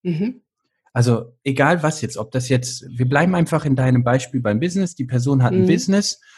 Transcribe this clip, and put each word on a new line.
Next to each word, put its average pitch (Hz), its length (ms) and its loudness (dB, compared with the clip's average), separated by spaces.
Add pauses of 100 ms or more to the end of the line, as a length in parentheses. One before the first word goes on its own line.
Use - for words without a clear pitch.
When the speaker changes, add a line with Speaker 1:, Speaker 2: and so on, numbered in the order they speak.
Speaker 1:
Mhm. 185 380 -4 (520)
Speaker 2:
Also 120 500 0
egal 143 400 2
was - 180 -2
jetzt, - 160 -8
ob - 140 -8
das 127 180 -4
jetzt, - 400 -2
wir 123 180 -2
bleiben 156 280 2
einfach 160 300 0
in 135 100 2
deinem 127 280 2
Beispiel 127 380 0
beim 107 180 0
Business, 180 360 -2
die 123 100 -6
Person 127 380 0
hat 120 100 2
ein 185 100 2
Speaker 1:
Mhm. 185 40 4
Speaker 2:
Business 190 520 0 (180)